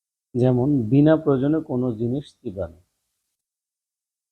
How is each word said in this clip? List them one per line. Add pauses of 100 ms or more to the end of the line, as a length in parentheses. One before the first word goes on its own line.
(360)
যেমন (140)
বিনা
প্রয়োজনে
কোনো
জিনিস (160)
চিবানো, (1500)